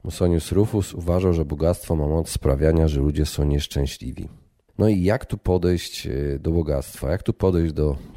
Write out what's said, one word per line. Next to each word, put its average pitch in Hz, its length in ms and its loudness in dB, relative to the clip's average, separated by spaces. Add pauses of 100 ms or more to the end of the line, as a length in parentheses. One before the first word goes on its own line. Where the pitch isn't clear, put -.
Musonius 85 480 0
Rufus, 101 420 0
uważał, 87 380 0
że 82 120 0
bogactwo 78 520 -2
ma 73 100 0
moc 78 220 0
sprawiania, 80 600 2
że 71 120 0
ludzie 73 260 2
są - 180 -2
nieszczęśliwi. 71 840 -2 (500)
No 104 100 4
i 98 140 2
jak 101 240 0
tu 104 120 -6
podejść, 90 680 0
e, 71 320 -4
do 82 120 -2
bogactwa, 76 600 -2
jak 90 120 -2
tu 113 100 -2
podejść 85 400 2
do 76 240 0 (200)